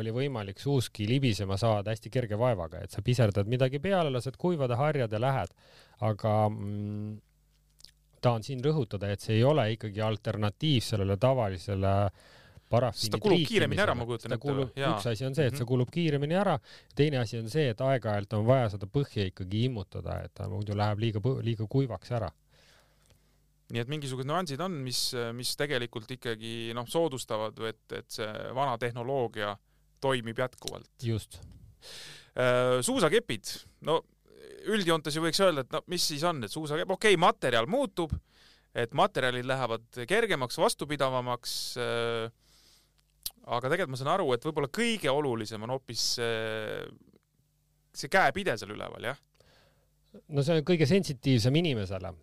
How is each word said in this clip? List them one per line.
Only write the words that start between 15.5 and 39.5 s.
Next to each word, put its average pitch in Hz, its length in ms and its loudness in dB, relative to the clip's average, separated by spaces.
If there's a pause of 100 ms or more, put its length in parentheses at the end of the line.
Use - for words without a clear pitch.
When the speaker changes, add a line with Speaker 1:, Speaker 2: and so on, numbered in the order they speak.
Speaker 1:
see 123 100 -2
Speaker 2:
Mhm. 113 40 -6
Speaker 1:
kulub 127 220 2
kiiremini 151 460 0
ära, 190 220 2 (380)
teine 143 240 4
asi 117 180 -4
on 113 120 -6
see, 151 180 2
et 110 120 -4
aeg-ajalt 113 600 0
on 107 60 2
vaja 127 240 6
seda 101 160 -8
põhja 110 420 0
ikkagi 98 400 -2
immutada, 90 560 -6
et 90 100 -14
ta 98 140 -8
muidu 101 280 -4
läheb 107 220 0
liiga 110 220 0
põ-, 127 240 -2
liiga 110 240 -2
kuivaks 127 440 -2
ära. 110 180 -4 (1400)
Speaker 2:
Nii 117 120 -4
et 117 80 -8
mingisugused 131 380 -6
nüansid 151 360 -4
on, 185 180 -4
mis, 123 180 -4 (360)
mis 123 220 -4
tegelikult 123 580 -4
ikkagi, 113 580 -6
noh, 120 160 -6
soodustavad, 120 680 -2 (100)
et, - 160 -10 (160)
et - 180 -14
see 107 120 -4 (260)
vana 131 240 0
tehnoloogia 120 720 -2 (500)
toimib 120 400 -2
jätkuvalt. - 480 -6 (160)
Speaker 1:
Just. 113 320 -4 (960)
Speaker 2:
Äh, 127 520 4
suusakepid. 151 640 0 (340)
No 151 140 2 (720)
üldjoontes 165 460 0
ju 160 80 0
võiks 165 160 0
öelda, 156 240 4
et - 80 -10
no - 180 -4
mis 175 200 0
siis 147 160 -4
on, 156 180 0
et 98 80 -8
suusakepp, 156 440 -4
okei, 208 240 6
materjal 135 500 4
muutub, 202 420 0 (640)
et 120 180 -2
materjalid 131 540 2
lähevad 120 600 -4